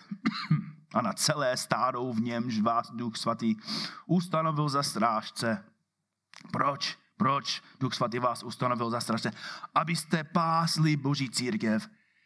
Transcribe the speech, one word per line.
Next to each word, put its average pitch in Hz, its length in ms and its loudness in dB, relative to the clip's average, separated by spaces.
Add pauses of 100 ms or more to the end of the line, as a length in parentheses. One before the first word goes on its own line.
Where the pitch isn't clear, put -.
(380)
<clears throat> - 560 -2
a 113 80 2
na 113 120 -2
celé 139 440 0
stádo, 123 560 0
v 110 80 2
němž 120 380 0
vás 117 320 2
Duch 117 260 -6
Svatý 113 380 0 (500)
ustanovil 160 640 2
za 139 140 0
strážce. 110 880 -2 (800)
Proč? - 460 -2 (200)
Proč 135 440 0 (180)
Duch 131 140 -2
Svatý 120 260 0
vás 120 240 0
ustanovil 120 460 -2
za 117 120 0
strážce? 113 300 0 (440)
Abyste 156 480 2
pásli 165 720 4
Boží 139 320 0
církev, 110 600 0 (360)